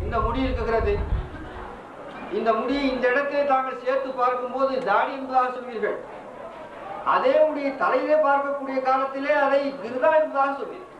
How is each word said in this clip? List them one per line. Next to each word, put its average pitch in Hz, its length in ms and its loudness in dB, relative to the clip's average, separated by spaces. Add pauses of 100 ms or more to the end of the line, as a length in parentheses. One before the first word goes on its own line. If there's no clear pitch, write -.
இந்த 233 120 -4 (100)
முடி 233 200 0
இருக்குகிறது, 226 480 0 (1400)
இந்த 226 120 0 (100)
முடியை 269 340 0
இந்த 247 180 -2
இடத்திலே 285 400 2
தாங்கள் 254 320 0
சேர்த்து 262 260 0 (120)
பார்க்கும்போது 247 520 0 (140)
தாடி 233 300 2
என்பதாக 262 400 0
சொல்வீர்கள். 226 400 -4 (1200)
அதே 254 180 4 (140)
முடியை 277 260 -2 (100)
தலையிலே 302 340 2 (100)
பார்க்கக்கூடிய 277 500 0 (100)
காலத்திலே 269 560 2
அதை 277 180 4 (220)
கிர்தா 254 280 2 (100)
என்பதாக 277 400 0
சொல்வீர்கள். - 380 -12